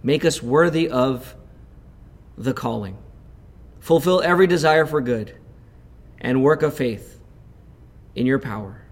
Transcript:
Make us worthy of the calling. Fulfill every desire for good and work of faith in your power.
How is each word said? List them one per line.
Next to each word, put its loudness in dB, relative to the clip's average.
Make 0
us 0
worthy 2
of -2
the -4
calling. -6
Fulfill 2
every 4
desire 4
for -2
good -4
and 0
work 2
of -2
faith -8
in -2
your 0
power. -12